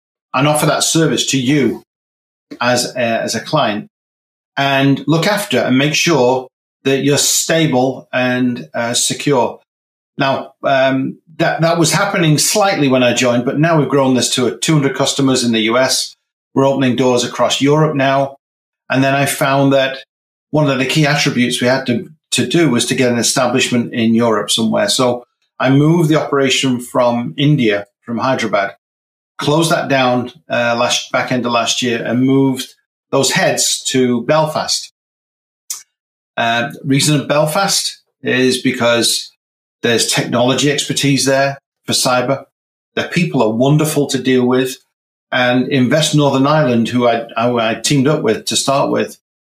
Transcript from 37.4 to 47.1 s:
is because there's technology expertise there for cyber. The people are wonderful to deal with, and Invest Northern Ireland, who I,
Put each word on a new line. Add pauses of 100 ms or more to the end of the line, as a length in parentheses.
is
because (500)
there's
technology
expertise
there (260)
for
cyber. (480)
The
people
are
wonderful
to
deal
with, (540)
and
Invest
Northern
Ireland,
who
I, (100)